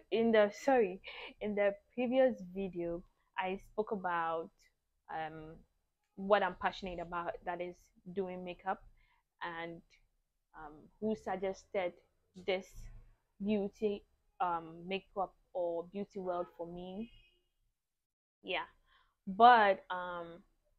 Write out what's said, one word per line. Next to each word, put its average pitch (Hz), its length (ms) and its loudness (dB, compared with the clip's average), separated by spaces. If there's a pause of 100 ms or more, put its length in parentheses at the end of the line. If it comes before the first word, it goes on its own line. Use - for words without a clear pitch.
(120)
in 226 200 4
the, 208 200 8 (120)
sorry, 214 380 4 (380)
in 208 160 -4
the 202 180 4 (200)
previous 247 480 4 (120)
video, 175 480 -4 (360)
I 185 220 -2 (120)
spoke 214 200 -2
about, 170 580 -2 (600)
um, 160 460 -10 (600)
what 196 280 4
I'm 180 180 0
passionate 180 380 -4
about, 170 320 -6 (140)
that 175 160 -4
is 180 140 -8 (380)
doing 185 300 -4
makeup, 180 400 -6 (580)
and, 170 400 -8 (720)
um, 156 180 -16 (260)
who 214 160 0
suggested 190 800 -4 (520)
this 190 220 0 (760)
beauty, 208 600 0 (360)
um, 170 460 -4
makeup 190 480 -4 (200)
or 170 380 -2
beauty 202 280 -6
world 180 260 -2 (120)
for 170 100 -8
me. 185 420 -10 (1300)
Yeah, 180 240 -4 (580)
but, 208 640 8
um, 175 540 -8 (360)